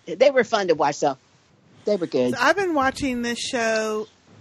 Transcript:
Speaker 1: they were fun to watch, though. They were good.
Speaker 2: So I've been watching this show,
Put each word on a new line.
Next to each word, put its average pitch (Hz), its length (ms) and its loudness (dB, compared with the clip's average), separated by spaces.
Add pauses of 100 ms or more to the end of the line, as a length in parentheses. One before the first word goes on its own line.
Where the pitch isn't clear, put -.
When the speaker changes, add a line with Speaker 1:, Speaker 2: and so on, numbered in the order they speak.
Speaker 1:
they 202 260 4
were 254 140 2
fun 202 240 0
to 160 60 4
watch, 147 260 -2
though. 139 160 0 (680)
They 208 120 0
were 170 100 -4
good. 123 260 0
Speaker 2:
So - 60 -6
I've 285 160 4
been 370 180 -2
watching 262 480 -2
this 233 160 -4
show, 220 680 -2 (340)